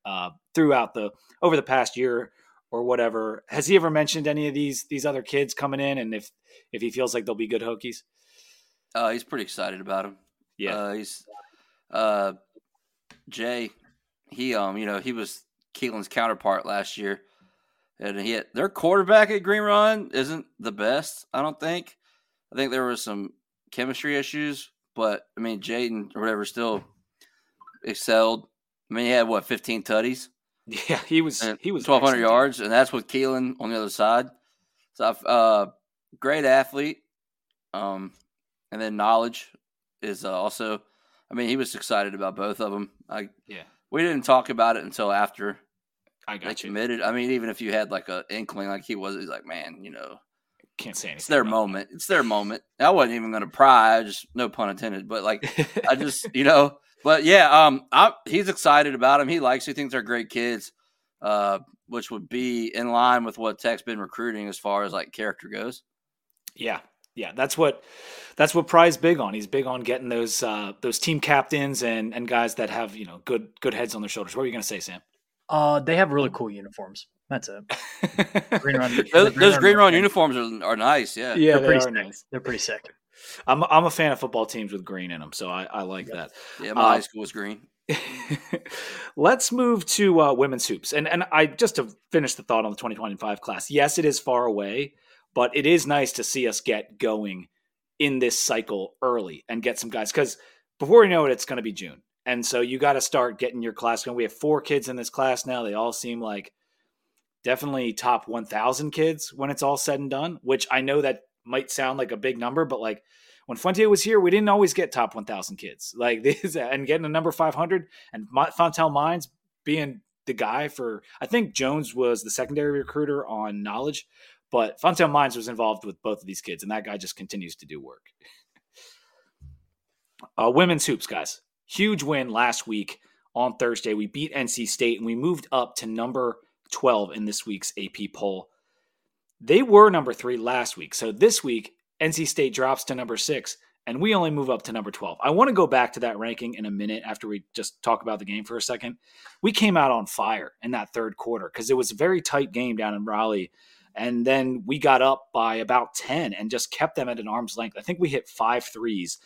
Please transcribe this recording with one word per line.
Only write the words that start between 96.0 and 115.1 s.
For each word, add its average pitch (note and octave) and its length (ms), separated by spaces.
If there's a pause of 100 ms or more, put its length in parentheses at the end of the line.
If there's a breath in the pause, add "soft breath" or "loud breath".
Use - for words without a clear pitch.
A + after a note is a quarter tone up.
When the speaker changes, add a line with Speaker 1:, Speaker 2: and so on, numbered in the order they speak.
Speaker 1:
to A#2 100
see B2 240
us G#2+ 140
get G#2+ 360
going G#2 520 (500)
in C#3+ 180
this B2 220
cycle A2 640
early G#2 440
and A#2 140
get A#2 160
some A2+ 140
guys, A2 200
'cause C#3+ 260 (420 soft breath)
before G3 220
we G#3 60
know E3 200
it, C3+ 40
it's A#2+ 140
gonna B2 160
be A2 120
June. F2 280 (240)
And B2 180
so A#2+ 180
you B2 180
gotta C#3 220
start B2 360
getting B2 240
your A2+ 120
class A#2 300
going. B2 140
We A#2+ 60
have G#2 100
four D3+ 280
kids C#3 280
in B2+ 60
this A#2+ 160
class C3 340
now. B2+ 160
They G#2 140
all A2+ 180
seem A#2+ 260
like G#2+ 320 (920)
definitely C3 500
top B2 340
one A2+ 180
thousand B2+ 460
kids D#3 400
when C3+ 200
it's C3+ 100
all C#3 160
said C#3 220
and C#3 100
done, D3 320
which C3 300
I C3 100
know C#3 200
that C3+ 200 (220)
might C3 260
sound C3+ 300
like A#2 120
a A2+ 60
big A#2+ 220
number, C3+ 260
but, C3+ 160
like, A2 220 (420 soft breath)
when A#2+ 100
Fuente F#3 300
was G#3 160
here, A3 180
we F3+ 120
didn't G#3 180
always G3+ 240
get - 180
top A#2 220